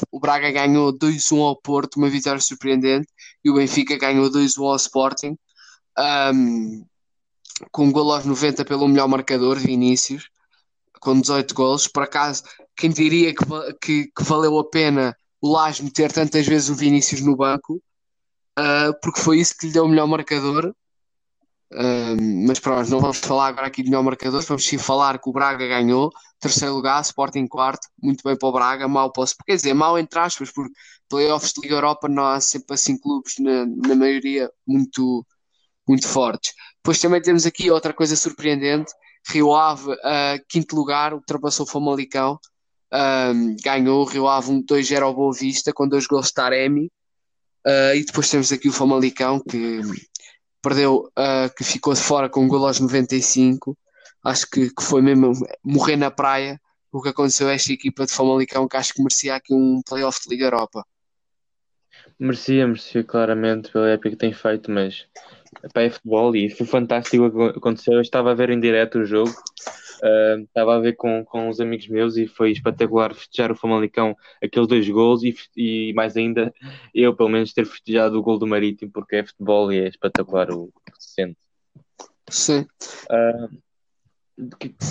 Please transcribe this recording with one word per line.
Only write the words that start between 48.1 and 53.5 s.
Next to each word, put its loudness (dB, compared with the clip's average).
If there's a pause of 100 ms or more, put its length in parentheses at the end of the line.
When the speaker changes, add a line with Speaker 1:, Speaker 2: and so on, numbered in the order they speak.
Speaker 1:
temos 0
aqui 0
o 0
Famalicão, 0
que -6 (800)
perdeu, 2
ah, 0
que -10
ficou -2
de 0
fora 0
com 0
um 6
golo 2
aos 0
noventa 0
e 0
cinco. 0 (460)